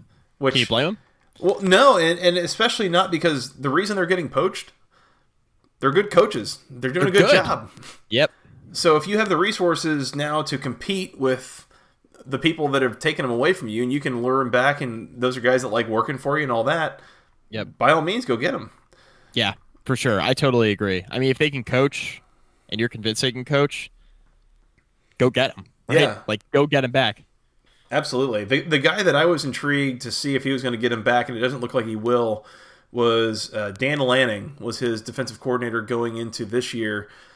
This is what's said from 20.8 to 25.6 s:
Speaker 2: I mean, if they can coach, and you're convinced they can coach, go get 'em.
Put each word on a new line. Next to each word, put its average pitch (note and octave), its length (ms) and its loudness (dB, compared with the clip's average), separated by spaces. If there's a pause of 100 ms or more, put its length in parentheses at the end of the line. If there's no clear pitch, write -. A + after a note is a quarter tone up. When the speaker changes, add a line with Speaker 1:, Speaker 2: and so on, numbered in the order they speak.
Speaker 2:
I - 80 -6
mean, C3 120 2
if B2+ 80 -2
they D#3 120 2
can C3 140 -8
coach, - 580 -2 (480)
and G#2 100 -6
you're A#2 80 0
convinced A2 320 -4
they C3 120 0
can B2+ 120 -10
coach, C#3+ 460 -2 (1300)
go B2 120 4
get C3 260 0
'em. G2 80 -20 (240)